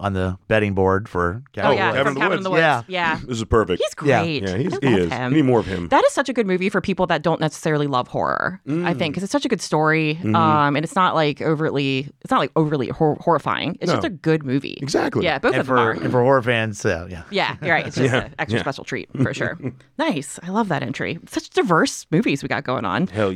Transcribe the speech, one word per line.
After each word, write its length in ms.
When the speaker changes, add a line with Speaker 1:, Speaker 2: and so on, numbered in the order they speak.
Speaker 1:
on 120
the 240
betting 260
board 340
for 360
Speaker 2:
Oh, 80
Speaker 1:
Cabin 200
in 60
Speaker 2:
yeah. 140
Speaker 1:
the 60
Speaker 3:
Cabin 40
Speaker 2:
From 60
Speaker 3:
in 60
the 60
Speaker 2:
Cabin 120
in 60
Speaker 3:
Woods. 60
Speaker 2:
the 60
Woods. 120
Speaker 1:
Yeah. 260
Speaker 2:
Yeah. 300
Speaker 3:
This 100
is 60
perfect. 360
Speaker 2:
He's 280
Speaker 1:
Yeah. 140
Speaker 2:
great. 200
Speaker 3:
Yeah, 140
he's, 180
Speaker 2:
I 80
Speaker 3:
he 60
Speaker 2:
love 100
Speaker 3:
is. 140
Speaker 2:
him. 180
Speaker 3:
We 60
need 80
more 160
of 60
him. 220
Speaker 2:
That 160
is 80
such 160
a 40
good 160
movie 200
for 120
people 260
that 160
don't 180
necessarily 460
love 220
horror, 580
I 40
Speaker 3:
Mm. 280
Speaker 2:
think, 160
'cause 80
it's 80
such 140
a 40
good 120
story. 600
Speaker 3:
Mm-hmm. 140
Speaker 2:
Um, 400
and 100
it's 120
not, 180
like, 280
overtly, 680
it's 80
not, 100
like, 160
overly 320
hor-, 320
horrifying. 600
It's 120
just 100
Speaker 3:
No. 60
Speaker 2:
a 20
good 340
movie. 380
Speaker 3:
Exactly. 420
Speaker 2:
Yeah, 140
both 140
Speaker 1:
And 80
Speaker 2:
of 80
them 80
Speaker 1:
for, 40
Speaker 2:
are. 120
Speaker 1:
and 180
for 120
horror 200
fans, 380
so, 280
yeah. 220
Speaker 2:
Yeah, 320
you're 120
right. 120
It's 100
just 160
Speaker 3:
<laughs> 0
Yeah. 120
Speaker 2:
an 160
extra 180
Speaker 3:
Yeah. 40
Speaker 2:
special 220
treat 240
for 120
sure. 280
<laughs> 360
Nice. 440
I 80
love 180
that 140
entry. 460
Such 220
diverse 600
movies 320
we 60
got 160
going 200
on. 220
Speaker 3:
Hell 300